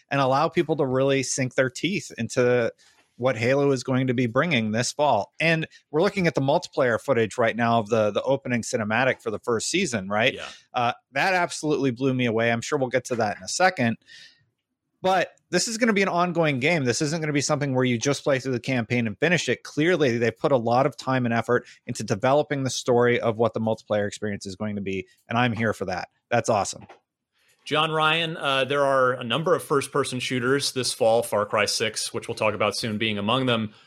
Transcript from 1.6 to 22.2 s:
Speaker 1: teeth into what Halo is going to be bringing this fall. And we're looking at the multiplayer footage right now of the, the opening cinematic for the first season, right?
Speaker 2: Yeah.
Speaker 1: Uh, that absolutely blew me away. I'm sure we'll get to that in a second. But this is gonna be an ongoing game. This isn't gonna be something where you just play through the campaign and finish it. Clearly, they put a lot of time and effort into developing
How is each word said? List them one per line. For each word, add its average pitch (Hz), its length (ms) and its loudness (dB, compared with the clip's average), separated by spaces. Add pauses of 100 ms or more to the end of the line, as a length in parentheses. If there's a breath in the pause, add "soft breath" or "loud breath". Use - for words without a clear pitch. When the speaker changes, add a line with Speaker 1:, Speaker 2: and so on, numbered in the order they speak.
Speaker 1:
teeth 170 480 -4
into 123 520 2 (440 soft breath)
what 120 220 -2
Halo 139 340 2
is 127 120 -2
going 131 240 0
to 127 80 0
be 127 100 0
bringing 120 460 0
this 117 200 -2
fall. 131 480 0
And 160 280 0 (240 loud breath)
we're 151 100 0
looking 190 240 0
at 160 80 2
the 143 80 0
multiplayer 135 580 0
footage 117 380 0
right 113 180 2
now 117 220 2
of 107 100 0
the, 107 220 2
the 101 140 -2
opening 123 400 -2
cinematic 113 580 0
for 117 80 -6
the 104 80 -4
first 110 320 -2
season, 117 400 -2
right? 107 240 0
Speaker 2:
Yeah. 82 140 -12 (260 loud breath)
Speaker 1:
Uh, 120 200 0 (180)
that 170 240 0
absolutely 151 560 -2
blew 131 240 -2
me 127 100 0
away. 117 260 2
I'm 117 80 -2
sure 139 200 -4
we'll 131 100 -2
get 127 160 -2
to 127 120 -6
that 107 200 -2
in 95 60 -18
a 92 40 -12
second. 135 500 0 (1040 loud breath)
But 185 260 4 (220)
this 175 160 0
is 226 100 -6
gonna 226 160 2
be 196 80 2
an 190 80 2
ongoing 165 500 2
game. 147 260 2
This 123 180 2
isn't 156 180 -2
gonna 151 120 -2
be 143 60 2
something 139 360 0
where 127 100 4
you 120 140 2
just 139 240 -2
play 135 160 2
through 131 140 -4
the 120 60 -2
campaign 123 460 -2
and 101 140 -4
finish 170 280 2
it. 120 140 -2
Clearly, 151 560 0
they 113 140 2
put 147 200 -2
a 135 60 6
lot 120 300 2
of 135 100 -4
time 131 280 -2
and 117 100 0
effort 120 320 0 (180 loud breath)
into 120 180 -8
developing 135 600 0